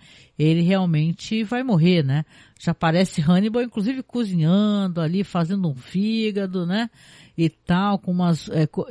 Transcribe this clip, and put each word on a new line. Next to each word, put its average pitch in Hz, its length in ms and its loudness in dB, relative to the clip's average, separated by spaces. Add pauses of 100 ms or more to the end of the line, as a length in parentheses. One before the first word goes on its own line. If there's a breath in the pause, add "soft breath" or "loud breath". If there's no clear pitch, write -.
(380 loud breath)
Ele 160 240 2
realmente 175 840 0
vai 247 200 -4
morrer, 180 400 4
né? 139 200 0 (360 loud breath)
Já - 120 -4
aparece 170 500 0
Hannibal, 202 420 2
inclusive, 247 400 -4
cozinhando 190 960 0
ali, 175 220 -2
fazendo 180 440 -2
um 139 80 -4
fígado, 196 920 -4
né? 214 200 -2 (480 loud breath)
E 165 140 2
tal, 196 480 0
com - 140 -6
umas, 175 380 0
é, 156 180 2
co-, - 240 -4